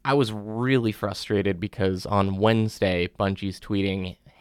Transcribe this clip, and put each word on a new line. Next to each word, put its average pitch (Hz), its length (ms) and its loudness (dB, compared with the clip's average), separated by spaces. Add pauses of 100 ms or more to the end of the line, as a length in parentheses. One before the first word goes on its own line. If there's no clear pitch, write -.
I 135 100 2
was 127 180 2
really 110 600 0
frustrated 98 640 -2
because 95 480 -2
on 98 300 2
Wednesday, 104 720 2 (100)
Bungie's 98 400 -2
tweeting, 98 580 -2 (240)